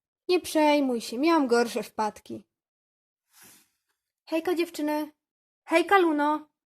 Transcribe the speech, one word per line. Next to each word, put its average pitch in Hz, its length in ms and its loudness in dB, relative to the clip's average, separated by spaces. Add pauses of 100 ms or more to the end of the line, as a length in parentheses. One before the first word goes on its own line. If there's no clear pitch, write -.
(280)
Nie 359 120 2
przejmuj 294 640 2
się, - 160 -10
miałam 302 300 2
gorsze 233 360 0
wpadki. 214 600 -8 (1900)
Hejka, 330 260 -2
dziewczyny. 302 560 -4 (540)
Hejka, 339 320 2
Luno. 302 520 0 (160)